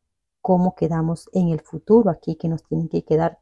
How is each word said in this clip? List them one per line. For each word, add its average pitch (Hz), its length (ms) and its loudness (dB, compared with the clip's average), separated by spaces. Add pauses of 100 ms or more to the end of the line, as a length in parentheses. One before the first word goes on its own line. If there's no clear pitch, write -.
(420)
cómo 180 340 2
quedamos 165 560 -4
en 185 160 0
el 160 140 -2
futuro 208 480 2
aquí, 160 260 -6
que 165 140 -6
nos 160 160 -6
tienen 160 240 -6
que 170 160 -4
quedar 160 360 -2